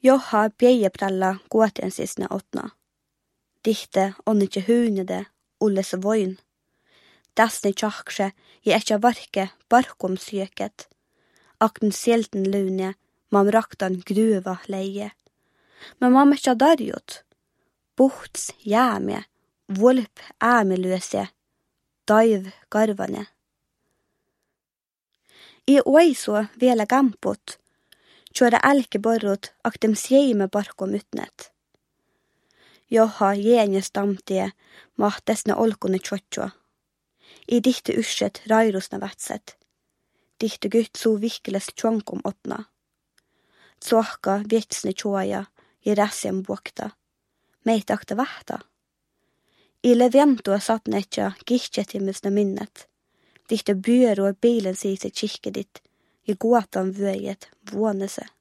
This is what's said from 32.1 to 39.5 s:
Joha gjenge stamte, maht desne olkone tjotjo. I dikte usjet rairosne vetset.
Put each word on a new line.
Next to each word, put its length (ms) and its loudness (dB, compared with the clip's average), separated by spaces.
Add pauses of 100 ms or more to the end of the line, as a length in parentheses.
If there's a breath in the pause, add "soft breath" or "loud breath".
Joha 440 2
gjenge 460 2
stamte, 720 -4 (460 soft breath)
maht 280 -2
desne 300 -2
olkone 440 -2
tjotjo. 500 -10 (960 soft breath)
I 120 2
dikte 400 -2
usjet 500 -4
rairosne 520 0
vetset. 540 -12 (840)